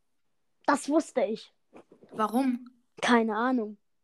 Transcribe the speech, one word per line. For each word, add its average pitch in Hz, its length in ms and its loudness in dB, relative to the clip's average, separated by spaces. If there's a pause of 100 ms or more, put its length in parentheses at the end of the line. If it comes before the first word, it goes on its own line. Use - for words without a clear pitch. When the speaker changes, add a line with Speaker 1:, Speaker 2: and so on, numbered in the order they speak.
(640)
Speaker 1:
Das 285 240 2
wusste 302 360 0
ich. 208 280 -6 (600)
Speaker 2:
Warum? 240 580 -2 (320)
Speaker 1:
Keine 226 340 2
Ahnung. 226 400 -2 (280)